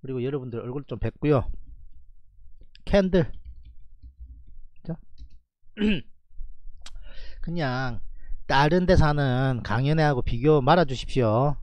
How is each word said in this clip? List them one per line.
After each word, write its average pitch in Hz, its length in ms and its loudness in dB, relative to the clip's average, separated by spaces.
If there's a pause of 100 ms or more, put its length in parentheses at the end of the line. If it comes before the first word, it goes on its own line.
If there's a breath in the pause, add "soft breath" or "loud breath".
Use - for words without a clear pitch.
그리고 131 220 -6
여러분들 127 360 -6
얼굴 120 260 -8
좀 120 140 -10
뵙고요. 147 500 0 (1400)
캔들. 185 460 2 (1500)
자. 165 140 -8 (800)
<clears throat> 214 60 -4 (1600 soft breath)
그냥 131 580 -2 (480 soft breath)
다른 151 380 6
데 180 100 6
사는 135 680 4
강연회하고 139 600 2
비교 139 380 4
말아주십시오. 131 1000 2